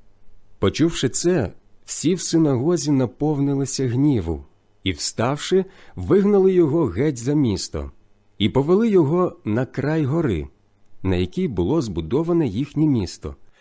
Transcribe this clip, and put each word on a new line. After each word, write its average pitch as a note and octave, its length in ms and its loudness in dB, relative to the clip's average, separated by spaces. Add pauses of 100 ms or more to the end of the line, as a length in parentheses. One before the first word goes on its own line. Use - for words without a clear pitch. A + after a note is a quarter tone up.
(580)
Почувши C#3 500 0
це, E3 440 -2 (320)
всі - 300 -2
в F3 60 -4
синагозі D3+ 680 0
наповнилися C#3 1000 -2
гніву A2+ 560 0 (380)
і, F#2 100 0
вставши, C#3+ 720 -2 (320)
вигнали F#3+ 560 4
його E3 340 2
геть B2 320 -2
за B2 160 -2
місто F#2+ 560 -2 (480)
і G#2 100 2
повели F3 400 2
його F3 560 2
на A#2 220 0
край D3+ 380 -2
гори, B2 440 0 (540)
на F#2+ 140 0
якій B2 320 -2
було A2 340 0
збудоване C3 640 -2
їхнє C#3+ 400 -2
місто, G2 500 -2 (240)